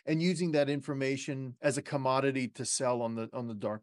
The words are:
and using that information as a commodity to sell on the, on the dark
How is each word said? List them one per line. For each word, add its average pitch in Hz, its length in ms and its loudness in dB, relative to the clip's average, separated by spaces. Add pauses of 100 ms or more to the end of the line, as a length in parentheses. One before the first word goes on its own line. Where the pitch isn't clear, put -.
and 160 160 2
using 175 300 2
that 143 160 4
information 135 960 -2
as 143 160 2
a 135 40 -4
commodity 135 680 2
to - 160 -10
sell 123 380 0
on 113 120 -2
the, 113 180 -4
on 120 140 -6
the 117 80 -6
dark 107 280 -4